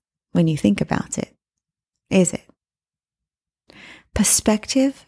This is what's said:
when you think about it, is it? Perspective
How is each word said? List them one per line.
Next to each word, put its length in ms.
when 160
you 100
think 240
about 380
it, 180
is 240
it? 120
Perspective 920